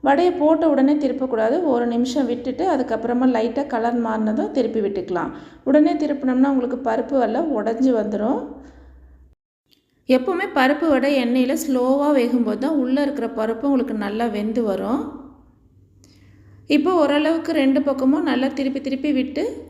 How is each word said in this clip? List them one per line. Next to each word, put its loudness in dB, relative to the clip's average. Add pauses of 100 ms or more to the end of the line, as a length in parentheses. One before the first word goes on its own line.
வடையை 4
போட்ட 4
உடனே 4
திருப்பக்கூடாது. 0 (160)
ஒரு 0
நிமிஷம் 0
விட்டுட்டு -4 (100)
அதுக்கப்புறமா 0
லைட்டா -2 (100)
கலர் 0
மாறினதும் -2
திருப்பி 0
விட்டுக்கலாம். -4 (380)
உடனே 6
திருப்பினோம்னா 0
உங்களுக்கு -2
பருப்பு -2
வடை 0 (160)
உடைஞ்சு 0
வந்துரும். -2 (1700)
எப்பவுமே -2 (100)
பருப்பு 2
வடை 2 (120)
எண்ணெயில 2 (100)
ஸ்லோவா 2
வேகும்போது 0
தான் 0
உள்ள 0
இருக்கிற -4 (120)
பருப்பு -2
உங்களுக்கு 0 (100)
நல்லா -2 (100)
வெந்து -2
வரும். -2 (1700)
இப்போ 2 (120)
ஓரளவுக்கு 0
ரெண்டு 2
பக்கமும் 0
நல்லா 0
திருப்பி -4
திருப்பி -2
விட்டு -4 (280)